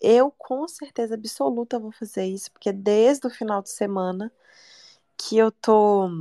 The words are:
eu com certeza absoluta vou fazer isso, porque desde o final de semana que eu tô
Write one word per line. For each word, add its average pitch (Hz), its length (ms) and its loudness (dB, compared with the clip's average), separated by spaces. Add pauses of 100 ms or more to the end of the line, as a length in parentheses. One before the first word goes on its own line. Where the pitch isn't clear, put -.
eu 247 360 4
com 277 300 -8
certeza 233 480 -10
absoluta 233 640 -6
vou 214 120 -14
fazer 202 340 -8
isso, 190 260 -8
porque - 220 -6
desde 214 540 2
o - 20 -6
final 214 340 -6
de - 80 -20
semana 196 600 -4 (880)
que - 200 -4
eu 220 140 4
tô 208 580 4 (120)